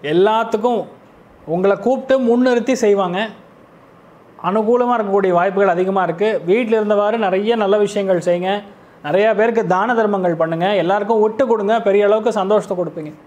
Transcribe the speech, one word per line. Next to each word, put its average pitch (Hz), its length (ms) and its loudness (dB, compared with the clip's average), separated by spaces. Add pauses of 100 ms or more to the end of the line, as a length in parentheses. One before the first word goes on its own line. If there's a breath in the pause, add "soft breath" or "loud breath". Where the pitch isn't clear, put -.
எல்லாத்துக்கும் 220 840 0 (580)
உங்களை 185 320 0
கூப்பிட்டு 262 440 0
முன்னிறுத்தி 247 520 2
செய்வாங்க. 202 560 0 (1160)
அனுகூலமா 233 540 0
இருக்கக்கூடிய 196 320 0
வாய்ப்புகள் 190 380 2
அதிகமா 185 340 0
இருக்கு. 175 440 -2
வீட்டில் 220 340 0
இருந்தவாறு 208 360 0
நிறைய 208 400 0
நல்ல 208 220 2
விஷயங்கள் 196 400 0
செய்யுங்க. 180 440 -2 (400 loud breath)
நிறைய 202 320 0
பேருக்கு 220 320 0
தான 196 280 0
தர்மங்கள் 202 400 0
பண்ணுங்க. 165 400 -2
எல்லாருக்கும் 202 480 0
விட்டு 220 240 0
கொடுங்க. 220 340 0
பெரிய 202 240 2
அளவுக்கு 214 280 2
சந்தோஷத்தை 196 440 -2
கொடுப்பீங்க. 156 380 -8 (120)